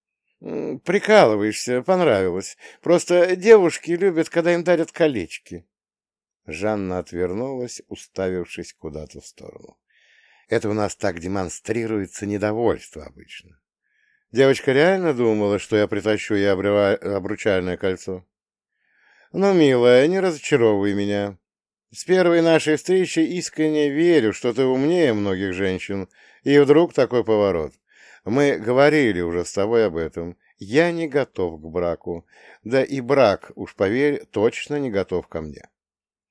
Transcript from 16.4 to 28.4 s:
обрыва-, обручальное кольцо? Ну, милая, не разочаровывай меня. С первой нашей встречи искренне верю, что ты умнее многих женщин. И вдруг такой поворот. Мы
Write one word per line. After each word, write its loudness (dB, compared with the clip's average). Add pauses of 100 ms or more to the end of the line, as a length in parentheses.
обрыва-, 0 (200)
обручальное -4
кольцо? -6 (1040)
Ну, 2
милая, 6
не 0
разочаровывай 0
меня. -4 (520)
С -18
первой 4
нашей 2
встречи 0
искренне -2
верю, 2
что -4
ты 0
умнее 0
многих -2
женщин. -4 (320)
И 4
вдруг 6
такой 0
поворот. 0 (520)
Мы 0